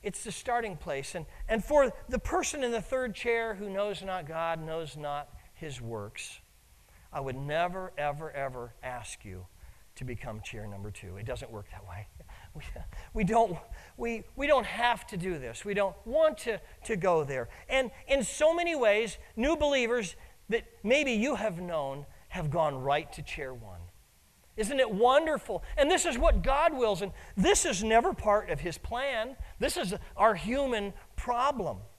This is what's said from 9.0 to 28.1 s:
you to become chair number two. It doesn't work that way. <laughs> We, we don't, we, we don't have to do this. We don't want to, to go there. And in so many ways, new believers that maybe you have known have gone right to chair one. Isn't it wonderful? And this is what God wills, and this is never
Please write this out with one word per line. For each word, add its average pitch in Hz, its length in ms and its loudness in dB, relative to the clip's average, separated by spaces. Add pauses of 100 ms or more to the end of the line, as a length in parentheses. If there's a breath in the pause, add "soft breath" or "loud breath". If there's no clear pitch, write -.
you 92 220 -12 (500 soft breath)
to - 80 -12
become 117 380 -8
chair 104 260 -12
number 101 240 -10
two. 92 240 -14
It 104 100 -10
doesn't 123 240 -8
work 104 220 -12
that - 160 -16
way. 92 240 -12
<laughs> - 60 -20 (380 loud breath)
We, 151 60 -12 (540 loud breath)
we 220 80 2
don't, 208 340 4 (400 loud breath)
we, 233 260 -4 (120)
we 269 100 -2
don't 262 220 6
have 233 400 0
to 208 100 -8
do 170 220 -4
this. 117 260 -10
We 202 80 -2
don't 190 220 0 (100)
want 311 340 4
to, 220 220 -4 (220 loud breath)
to 226 120 -2
go 170 280 4
there. 131 260 -4 (180 loud breath)
And 254 220 2 (180 loud breath)
in 277 160 4
so 311 300 4
many 339 220 2
ways, 220 420 4 (180 loud breath)
new 277 200 2
believers 247 600 2 (340 loud breath)
that 226 140 0 (200)
maybe 262 300 4
you 233 200 2
have 196 260 -2
known 143 460 -4 (220 soft breath)
have 160 240 -4
gone 147 280 2
right 143 340 0
to 151 100 -10
chair 131 320 -8
one. 101 240 -14 (760)
Isn't 247 240 -2
it 233 120 4
wonderful? 247 720 4 (140)
And 294 120 6
this 370 160 4
is 294 100 0
what 240 280 6
God 294 340 4
wills, 214 240 2
and 190 100 -4 (240 loud breath)
this 349 300 6
is 208 180 0
never 233 300 6